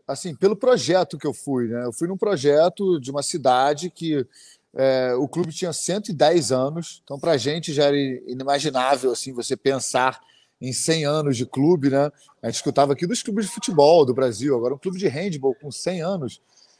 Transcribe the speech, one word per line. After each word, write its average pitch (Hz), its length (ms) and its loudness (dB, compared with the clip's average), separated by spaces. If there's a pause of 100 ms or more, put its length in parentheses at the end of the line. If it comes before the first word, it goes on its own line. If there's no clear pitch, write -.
assim, 139 280 -8
pelo 202 200 2
projeto 180 640 2
que 139 80 -8
eu 135 80 -2
fui, 127 340 -2
né? 120 180 -6
Eu 117 80 -6
fui 165 140 -4
num 190 100 -6
projeto 170 840 2
de 131 120 -8
uma 143 120 -4
cidade 143 680 2
que, 151 360 -2 (500)
é, 131 400 2
o 135 120 0
clube 165 240 -4
tinha 170 220 -6
cento 202 360 -4
e 180 40 -6
dez 151 380 4
anos, 143 520 -2
então 139 160 -12
pra 160 180 2
gente 151 360 -4
já 143 120 2
era 143 120 2
inimaginável, 131 1120 0
assim, 131 220 -6
você 120 240 -4
pensar 131 640 0 (400)
em 127 120 -8
cem 160 320 0
anos 143 320 0
de 120 80 -4
clube, 143 440 2
né? 139 220 2 (320)
A 117 40 -6
gente 113 100 -6
escutava 139 340 2
aqui 156 160 -2
dos 226 160 -4
clubes 214 220 -4
de 185 60 -8
futebol 156 540 6
do 123 80 2
Brasil, 127 400 0
agora 123 220 0
um - 20 -8
clube 185 220 -8
de 190 80 0
handball 143 480 -4
com 147 160 -14
cem 175 300 -6
anos. 160 400 -6 (380)